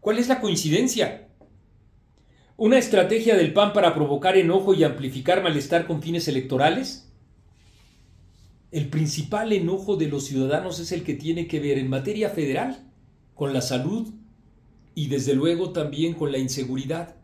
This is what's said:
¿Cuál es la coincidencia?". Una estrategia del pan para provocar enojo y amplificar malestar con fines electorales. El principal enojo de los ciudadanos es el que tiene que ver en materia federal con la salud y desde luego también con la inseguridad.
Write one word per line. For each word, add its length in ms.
¿Cuál 180
es 100
la 140
coincidencia?". 840
Una 180
estrategia 580
del 200
pan 180
para 220
provocar 420
enojo 380
y 100
amplificar 580
malestar 440
con 160
fines 260
electorales. 800
El 160
principal 640
enojo 440
de 100
los 200
ciudadanos 520
es 140
el 100
que 120
tiene 340
que 100
ver 200
en 100
materia 400
federal 580
con 180
la 100
salud 500
y 140
desde 260
luego 360
también 440
con 160
la 80
inseguridad. 840